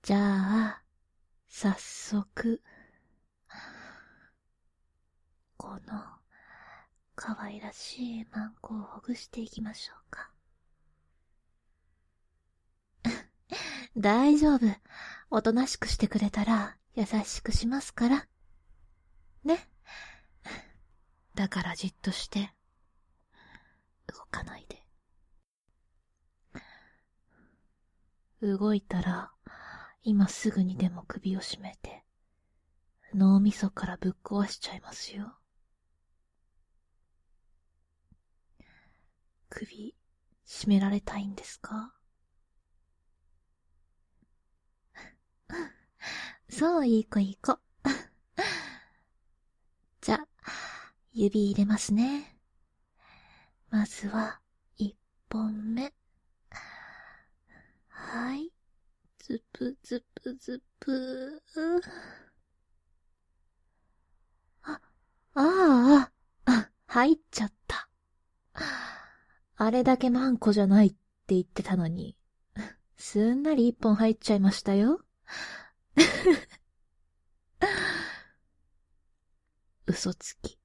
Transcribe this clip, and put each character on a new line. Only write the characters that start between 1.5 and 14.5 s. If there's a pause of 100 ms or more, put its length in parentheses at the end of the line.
速、 (3000)
こ
の (1400)
可
愛
ら
し
い
マ
ン
コ
を
ほ
ぐ
し
て
い
き
ま
し
ょ
う (140)
か。 (2750)
<laughs> (880)
大
丈